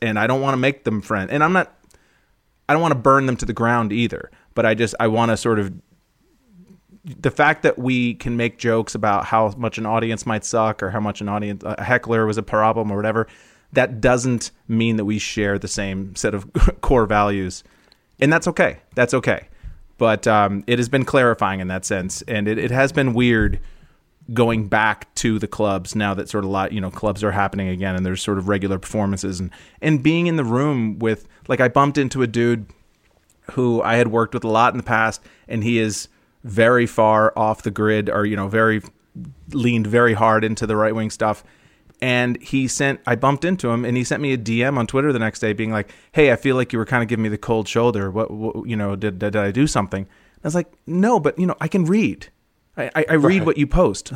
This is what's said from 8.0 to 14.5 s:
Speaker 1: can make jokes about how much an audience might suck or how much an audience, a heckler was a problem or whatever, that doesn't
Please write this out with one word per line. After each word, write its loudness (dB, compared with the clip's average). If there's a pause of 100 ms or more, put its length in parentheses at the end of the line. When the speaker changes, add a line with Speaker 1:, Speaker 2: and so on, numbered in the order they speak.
Speaker 1:
can -6
make -2
jokes 0
about 0
how 2
much -6
an -6
audience -2
might -4
suck -2
or -4
how -4
much -4
an -6
audience, -6
a -8
heckler 0
was -2
a -6
problem 0
or -4
whatever, 0 (460)
that 0
doesn't 0 (160)